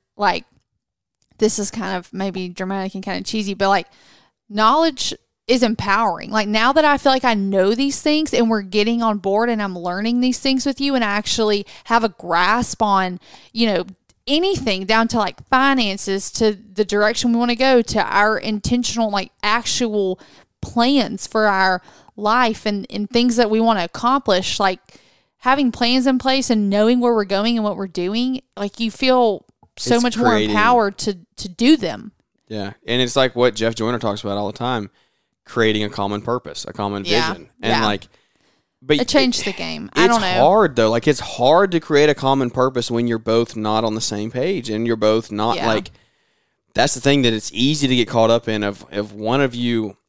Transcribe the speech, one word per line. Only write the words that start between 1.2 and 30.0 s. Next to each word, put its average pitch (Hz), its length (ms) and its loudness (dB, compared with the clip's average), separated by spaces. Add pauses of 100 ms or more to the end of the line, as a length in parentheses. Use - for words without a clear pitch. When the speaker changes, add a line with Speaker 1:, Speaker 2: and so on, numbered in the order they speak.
Speaker 1:
this 220 200 0
is 202 120 -4
kind 190 260 -8
of - 160 -10
maybe 185 360 -6
dramatic 190 460 -6
and 190 100 -10
kinda 190 180 -6
cheesy, 202 320 -4
but, 196 140 0
like, 196 180 2 (600)
knowledge 254 680 2 (340)
is 240 140 4
empowering. 208 680 0
Like, 208 180 -2
now 220 240 2
that 302 120 4
I 285 140 4
feel 269 140 2
like 262 120 0
I 233 100 2
know 196 400 2
these 277 260 -2
things 302 320 0
and 226 160 2
we're 214 140 0
getting 214 400 0
on 214 160 0
board 202 320 0
and 214 120 -2
I'm 185 160 -6
learning 202 420 -2
these 254 180 0
things 269 260 0
with 277 160 -4
you 277 140 0
and 247 100 2
I 208 40 -2
actually 208 580 -2 (180)
have 226 200 2
a 220 40 -2
grasp 180 760 0
on, 190 360 0 (340)
you 226 140 0
know, 185 180 0 (420)
anything 277 600 0
down 226 220 2
to, 233 100 -2
like, - 300 -4
finances, 226 840 0
to 214 240 0 (160)
the 214 120 -2
direction 214 480 0
we 233 60 2
wanna 240 180 0
go, 262 260 4
to 214 200 -2
our 208 360 2
intentional, 220 720 -2
like, 196 220 -4 (100)
actual 208 800 -2 (420)
plans 233 640 0
for 214 220 0
our 190 340 2 (340)
life 220 500 0
and, 202 240 -4
and 202 200 -8
things 240 260 2
that 226 140 2
we 220 100 2
wanna 226 240 2
accomplish, 202 760 0
like, 185 200 0 (580)
having 262 340 2
plans 247 340 0
in 262 120 2
place 262 320 0
and 208 180 2
knowing 220 320 2
where 240 140 2
we're 214 100 0
going 202 320 -2
and 214 80 -2
what 208 120 -2
we're 190 120 -8
doing, 226 520 -4 (160)
like, 202 220 -8
you 226 120 -4
feel 254 540 0 (320)
so - 180 0
Speaker 2:
It's 240 80 4